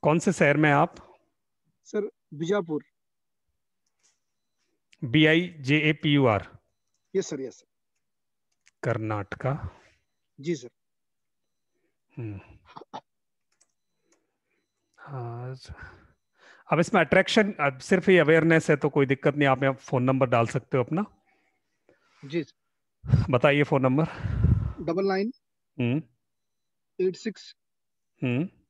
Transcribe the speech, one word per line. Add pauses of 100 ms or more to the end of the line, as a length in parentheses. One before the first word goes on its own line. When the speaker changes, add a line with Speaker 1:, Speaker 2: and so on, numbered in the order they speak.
Speaker 1:
कौन
से
शहर
में
हैं
आप? (880)
Speaker 2:
सर, (240)
बीजापुर। (2250)
Speaker 1:
बी
आई
जे
ए
पी
यू
आर। (560)
Speaker 2:
यस
सर,
यस
सर। (1200)
Speaker 1:
कर्नाटका। (580)
Speaker 2:
जी
सर। (1500)
Speaker 1:
हम्म। (2500)
हाँ, (1160)
अब
इसमें
अट्रैक्शन,
अब
सिर्फ
ये
अवेयरनेस
है
तो
कोई
दिक्कत
नहीं,
आप
यहाँ
फोन
नंबर
डाल
सकते
हो
अपना। (1200)
Speaker 2:
जी
सर।
Speaker 1:
बताइए
फोन
नंबर। (800)
Speaker 2:
डबल
नाइन, (460)
Speaker 1:
हम्म। (1040)
Speaker 2:
एट
सिक्स, (680)
Speaker 1:
हम्म। (200)